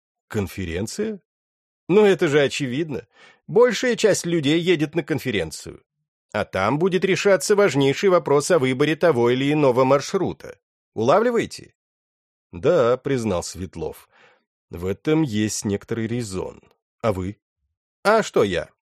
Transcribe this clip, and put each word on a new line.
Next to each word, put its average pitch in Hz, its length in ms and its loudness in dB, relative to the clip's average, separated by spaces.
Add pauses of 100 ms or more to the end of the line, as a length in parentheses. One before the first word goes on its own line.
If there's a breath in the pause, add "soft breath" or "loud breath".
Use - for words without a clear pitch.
(280)
Конференция? 104 920 -6 (680)
Ну, 208 180 6
это 180 220 2
же 147 140 4
очевидно. 139 640 -4 (400 soft breath)
Большая 233 480 2
часть 190 300 0
людей 165 340 0
едет 160 340 0
на 170 100 -2
конференцию. 95 800 -6 (500)
А 104 100 0
там 104 360 0
будет 180 260 0
решаться 190 500 2
важнейший 143 540 2
вопрос 147 420 2
о 175 80 4
выборе 135 380 0
того 120 320 2
или 131 220 0
иного 135 340 2
маршрута. 139 760 -2 (340)
Улавливаете? 185 800 0 (800)
Да, 123 460 2
признал 113 440 -4
Светлов. - 680 -12 (600 soft breath)
В 87 160 -10
этом 156 360 0
есть 107 420 -2
некоторый 110 440 -4
резон. 101 540 -8 (400)
А 110 120 0
вы? 92 240 -6 (640)
А 214 180 2
что - 220 2
я? 85 260 -2 (140)